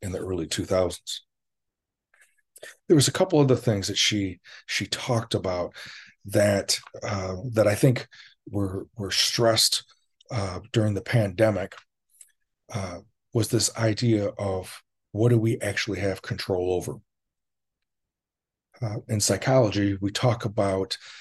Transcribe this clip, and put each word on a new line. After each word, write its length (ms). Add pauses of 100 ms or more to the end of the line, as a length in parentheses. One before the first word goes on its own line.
in 100
the 60
early 300
two 180
thousands. 600 (1600)
There 80
was 120
a 40
couple 280
other 160
things 340
that 80
she, 420 (260)
she 220
talked 480
about 400 (500)
that, 540 (240)
uh, 320 (160)
that 160
I 80
think 320 (420)
were, 380 (100)
were 140
stressed, 720 (480)
uh, 300 (120)
during 220
the 60
pandemic, 760 (960)
uh, 260 (360)
was 140
this 280
idea 520 (100)
of 420 (300)
what 180
do 80
we 220
actually 400
have 240
control 500
over? 220 (1900)
Uh, 180 (100)
in 100
psychology, 800
we 100
talk 360
about, 520 (240)